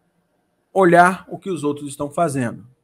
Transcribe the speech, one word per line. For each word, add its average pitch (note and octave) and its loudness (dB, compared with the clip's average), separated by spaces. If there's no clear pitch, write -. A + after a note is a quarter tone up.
olhar F3+ 4
o - -14
que - -12
os D3 -6
outros D3 -6
estão C#3+ -10
fazendo. C3+ -4